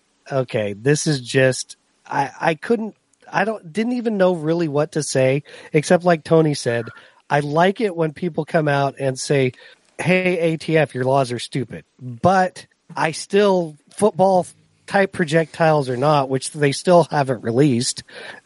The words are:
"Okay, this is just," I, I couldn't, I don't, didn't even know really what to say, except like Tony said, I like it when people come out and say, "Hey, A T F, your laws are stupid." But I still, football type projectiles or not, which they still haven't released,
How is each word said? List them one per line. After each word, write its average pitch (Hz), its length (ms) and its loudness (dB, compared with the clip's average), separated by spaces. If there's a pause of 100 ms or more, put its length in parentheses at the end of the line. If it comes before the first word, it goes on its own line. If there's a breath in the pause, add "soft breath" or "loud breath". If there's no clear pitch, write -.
(300)
"Okay, 120 440 -2
this 135 320 0
is 147 140 0
just," 131 560 0 (300)
I, 139 240 -4 (100)
I 165 140 0
couldn't, 214 420 -4 (340)
I 175 140 0
don't, 202 260 -6
didn't 220 220 -2
even 233 240 -4
know 185 160 4
really 165 340 -2
what 147 260 -2
to 156 100 -2
say, 135 400 0 (320 loud breath)
except 170 300 2
like 170 200 2
Tony 160 300 2
said, 117 340 -4 (400 loud breath)
I 147 120 0
like 160 420 0
it 196 120 -2
when 160 200 -2
people 165 320 -6
come 156 200 0
out 139 320 0
and 135 200 -2
say, 135 340 0 (460 loud breath)
"Hey, 185 400 0 (160)
A - 20 -4
T 156 220 0
F, 151 160 0
your 127 100 -4
laws 131 260 0
are 120 80 -6
stupid." 127 460 -8 (160)
But 180 680 0 (300)
I 156 160 -2
still, 185 640 0 (140)
football 185 560 0 (400)
type 196 260 0
projectiles 156 800 0
or 120 80 -4
not, 139 320 2
which 135 220 -4
they 147 200 0
still 175 380 4
haven't 135 320 -2
released, 123 600 0 (420 loud breath)